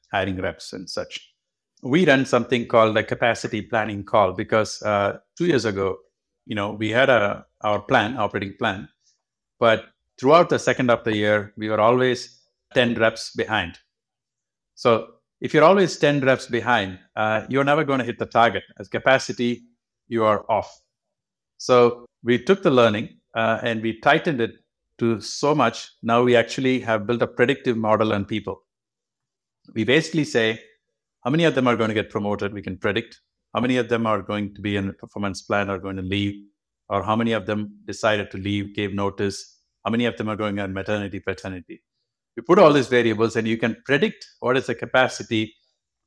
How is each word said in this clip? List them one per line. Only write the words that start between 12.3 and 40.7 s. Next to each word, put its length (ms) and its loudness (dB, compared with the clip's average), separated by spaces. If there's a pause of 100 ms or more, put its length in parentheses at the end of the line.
ten 200 2
reps 400 -2
behind. 440 -4 (960)
So 400 0 (260)
if 140 -6
you're 100 6
always 340 4
ten 220 2
reps 260 2
behind, 520 0 (180)
uh, 320 -2
you're 160 0
never 200 2
gonna 200 -2
hit 140 -8
the 80 -4
target. 360 2 (160)
As 100 -14
capacity, 720 0 (460)
you 140 -2
are 280 2
off. 280 -4 (800)
So 480 4 (180)
we 200 2
took 200 2
the 80 4
learning, 380 4 (260)
uh, 280 -2
and 200 -4
we 180 -4
tightened 420 2
it 140 -4 (420)
to 240 -2
so 320 -2
much. 360 0 (120)
Now 200 2
we 140 4
actually 440 0
have 260 -2
built 160 -2
a 40 0
predictive 520 -2
model 340 0
on 140 -2
people. 340 -8 (1120)
We 100 -2
basically 400 2
say, 360 0 (640)
how 60 -2
many 140 2
of 100 4
them 120 0
are 100 4
gonna 180 0
get 160 -2
promoted? 420 -4
We 100 -10
can 140 -10
predict. 420 -6 (360)
How 60 -2
many 180 0
of 100 -2
them 180 -2
are 140 0
going 340 -8
to 60 -20
be 160 -4
in 140 -4
a 20 -14
performance 500 -10
plan, 280 -2
are 80 -6
going 180 -10
to 60 -10
leave? 420 -4 (440)
Or 140 -2
how 140 -2
many 160 0
of 140 -4
them 400 -6
decided 440 -2
to 80 -12
leave, 380 -4
gave 180 -4
notice? 600 -6 (280)
How 60 -4
many 140 0
of 120 -2
them 120 -6
are 80 -4
going 240 -4
on 120 -6